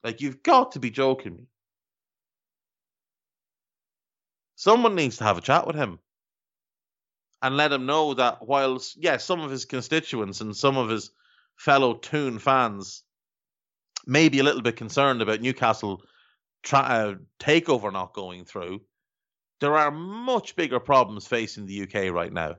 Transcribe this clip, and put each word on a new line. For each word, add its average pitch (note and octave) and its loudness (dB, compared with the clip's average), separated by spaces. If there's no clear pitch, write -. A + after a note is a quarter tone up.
Like, A2+ -8
you've C3+ -8
got C4 4
to D3 -10
be B2 -4
joking C3 0
me. - -20
Someone A3+ 4
needs D3 0
to A2+ -6
have G2+ 4
a - -8
chat D3 2
with D#3 -4
him A2+ -4
and C3+ -2
let D3 2
him C3 -2
know D3+ 2
that A#2 0
whilst, C3+ -2
yeah, D#3 2
some F3 -4
of D3+ -6
his C3 -8
constituents B2 -6
and G#2+ -8
some C#3 2
of A#2 0
his G#2+ -4
fellow C3+ 4
Toon C3 -4
fans A2+ 0
may D3+ 6
be C#3 2
a C#3 4
little C3+ 2
bit A2+ -2
concerned B2+ 0
about G#2+ -2
Newcastle A2+ -2
tra-, - 2
uh, A2+ 0
takeover D3 2
not F#2 -6
going F2+ -12
through, F#2 -10
there D3 2
are D3+ 4
much G#3 -6
bigger B2+ -2
problems A2+ 2
facing A2 -6
the F#2+ -12
U G2 -8
K F#2+ -4
right F2 -4
now. E2 -6